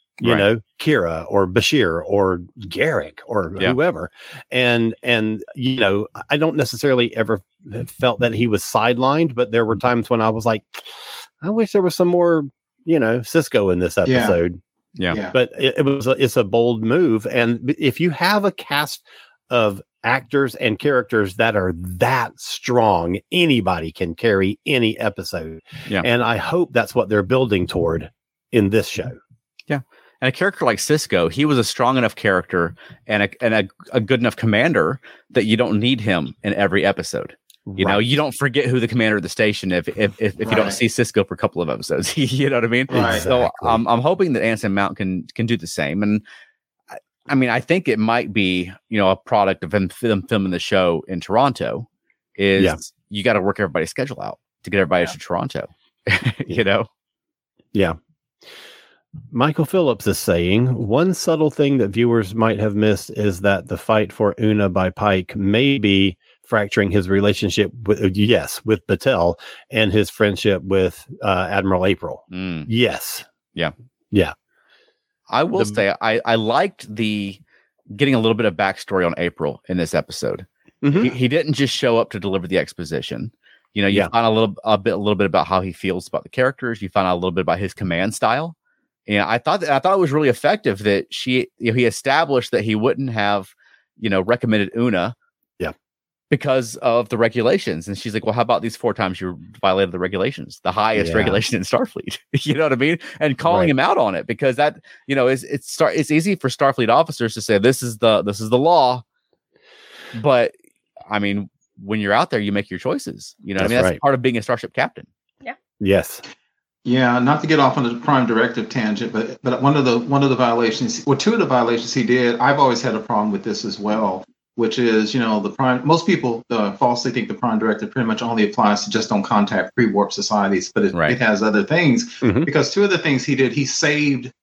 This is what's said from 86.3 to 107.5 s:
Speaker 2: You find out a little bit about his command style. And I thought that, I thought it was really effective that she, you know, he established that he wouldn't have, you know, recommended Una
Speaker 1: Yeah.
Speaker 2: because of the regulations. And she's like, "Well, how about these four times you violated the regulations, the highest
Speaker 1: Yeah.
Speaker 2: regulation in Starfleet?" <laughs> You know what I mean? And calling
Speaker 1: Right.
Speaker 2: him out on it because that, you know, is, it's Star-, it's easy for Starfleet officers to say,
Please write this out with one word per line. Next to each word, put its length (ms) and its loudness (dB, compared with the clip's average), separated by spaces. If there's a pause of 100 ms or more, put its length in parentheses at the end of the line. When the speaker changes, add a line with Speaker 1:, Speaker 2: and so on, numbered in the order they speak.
Speaker 2:
You 80 -8
find 160 0
out 80 2
a 20 2
little 140 -2
bit 120 -2
about 160 0
his 140 -6
command 420 -2
style. 420 -2 (520)
And 140 0
I 160 0
thought 220 -2
that, 100 -4
I 80 2
thought 160 2
it 60 2
was 100 2
really 180 2
effective 520 0
that 340 0
she, 340 -2 (100)
you 120 -2
know, 60 0
he 80 2
established 640 0
that 140 0
he 100 0
wouldn't 360 0
have, 440 -2 (460)
you 100 -2
know, 100 2
recommended 560 0
Una 380 0 (460)
Speaker 1:
Yeah. 120 -6 (560)
Speaker 2:
because 500 0
of 300 0
the 80 -4
regulations. 680 0
And 100 -6
she's 180 -8
like, 120 -4
"Well, 60 2
how 100 0
about 200 0
these 120 -6
four 200 -2
times 260 -4
you 180 -8 (220)
violated 320 2
the 80 -8
regulations, 640 -6
the 80 0
highest 400 0
Speaker 1:
Yeah. 60 2
Speaker 2:
regulation 380 0
in 60 -4
Starfleet?" 560 -4 (140)
<laughs> 120 -2
You 100 -2
know 100 0
what 80 0
I 40 2
mean? 220 0 (220)
And 180 0
calling 220 2
Speaker 1:
Right. 100 2
Speaker 2:
him 80 2
out 180 2
on 200 0
it 100 -6
because 300 -2
that, 240 0 (260)
you 80 -4
know, 140 2
is, 160 0
it's 260 -8
Star-, 220 0
it's 180 -2
easy 240 2
for 140 -2
Starfleet 400 0
officers 460 2
to 60 -10
say, 180 2